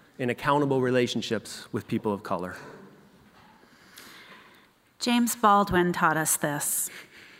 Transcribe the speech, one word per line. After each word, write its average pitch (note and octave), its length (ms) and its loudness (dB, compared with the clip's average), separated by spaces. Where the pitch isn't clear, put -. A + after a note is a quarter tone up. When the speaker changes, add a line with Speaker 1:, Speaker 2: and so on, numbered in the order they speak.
Speaker 1:
in B2 140 -2
accountable C#3 500 0
relationships B2 880 -2
with G#2+ 160 -6
people G#2+ 240 -2
of G2 120 -4
color. F2+ 320 -6
Speaker 2:
James A#3+ 380 0
Baldwin F3+ 580 4
taught D#3+ 240 2
us D#3 200 0
this. - 520 -4